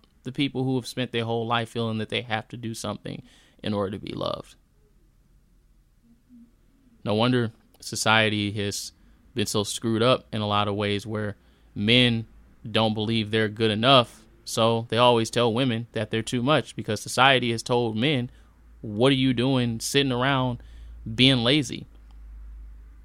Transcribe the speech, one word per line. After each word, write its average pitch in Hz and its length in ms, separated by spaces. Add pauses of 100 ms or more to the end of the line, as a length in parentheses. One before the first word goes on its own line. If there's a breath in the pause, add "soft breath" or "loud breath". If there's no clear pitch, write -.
(240)
the 127 80
people 131 320
who 131 120
have 123 100
spent 127 240
their 117 140
whole 117 220
life 117 240
feeling 113 260
that 107 140
they 110 100
have 110 280
to 123 100
do 113 160
something - 480 (400 soft breath)
in 104 100
order 101 200
to 95 60
be - 140
loved? - 420 (2500)
No 117 100
wonder 117 380 (280)
society 107 720
has 101 400 (420 soft breath)
been 101 120
so 104 180
screwed 110 380
up 127 280
in 110 120
a 104 40
lot 104 220
of 101 60
ways 101 320
where 107 300 (380 soft breath)
men 113 520 (440)
don't 107 220
believe 107 380
they're 110 180
good 107 220
enough, 120 520 (220)
so 113 460
they 110 80
always 120 320
tell 120 240
women 117 380
that 110 180
they're 113 100
too 120 220
much 139 340
because 107 240
society 123 520
has 113 100
told 120 340
men, 123 340 (520 soft breath)
"What 113 280
are 139 40
you 131 180
doing 120 480
sitting 139 320
around 127 500 (520 soft breath)
being 127 240
lazy?" 123 480 (1200)